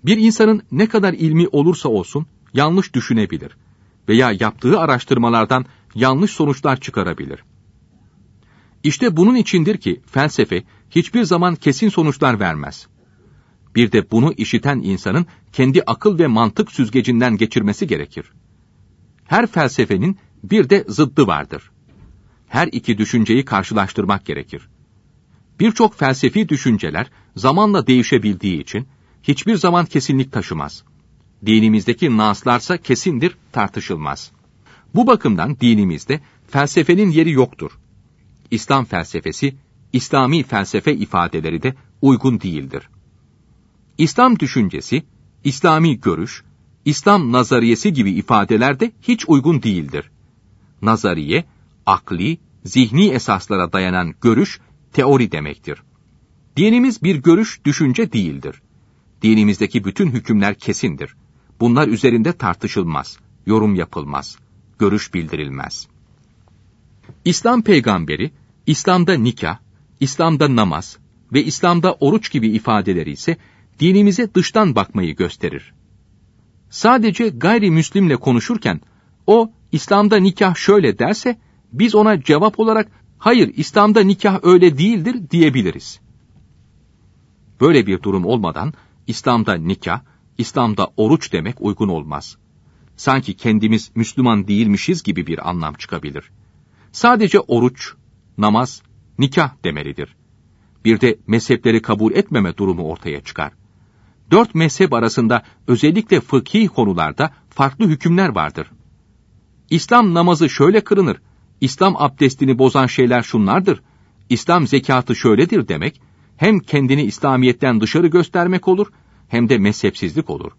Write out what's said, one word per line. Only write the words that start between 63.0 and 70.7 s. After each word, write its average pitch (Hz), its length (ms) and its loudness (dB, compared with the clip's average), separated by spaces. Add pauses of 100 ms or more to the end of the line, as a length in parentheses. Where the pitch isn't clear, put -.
yorum 107 280 2
yapılmaz, 71 640 -8 (400)
görüş 101 360 0
bildirilmez. 73 720 -10 (1400)
İslam 233 380 0
peygamberi, 104 720 0 (340)
İslam'da 180 480 2
nikah, 110 440 -2 (420)
İslam'da 151 560 0
namaz 90 420 -2 (340)